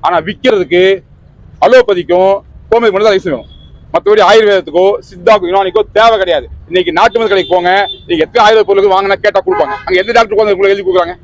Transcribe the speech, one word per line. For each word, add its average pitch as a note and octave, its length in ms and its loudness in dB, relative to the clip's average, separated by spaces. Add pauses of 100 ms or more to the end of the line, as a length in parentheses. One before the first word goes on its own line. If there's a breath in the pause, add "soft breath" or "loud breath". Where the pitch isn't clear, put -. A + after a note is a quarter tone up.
ஆனா E3+ 120 0 (100)
விக்கிறதுக்கு F#3 540 -2 (840)
அலோபதிக்கும் F#3 640 2 (400)
ஹோமியோபதி A3+ 220 0
மட்டும் G3+ 140 0
தான் G3+ 80 2
லைசன்ஸ் F3+ 180 -4
வேணும், A2+ 160 -12 (440)
மத்தபடி G#3 360 0
ஆயுர்வேதத்துக்கோ G3 540 2 (240)
சித்தாக்கோ F3+ 420 0
யுனானிக்கோ G3 340 -2 (140)
தேவை A3+ 240 4
கிடையாது. D#3+ 240 -2 (240)
இன்னைக்கு F3 300 -2
நாட்டு A3 180 0
மருந்து G#3+ 160 -2
கடைக்கு F3+ 200 -2
போங்க, F3 180 0 (360)
நீங்க E3+ 180 -2
எத்தனை A#3 200 -2
ஆயுர்வேத G#3+ 240 4
பொருளுக்கு G3 260 2
வாங்கினா G3 300 -2
கேட்டா F#3+ 220 0
கொடுப்பாங்க, G3 280 -2 (100)
அங்க F#3 160 -4
எந்த G#3+ 160 -6
டாக்டர் A3 180 2
உட்கார்ந்து G#3 200 0
உங்களுக்கு G3 180 0
எழுதி G3+ 120 -6
கொடுக்குறாங்க? F3+ 380 -2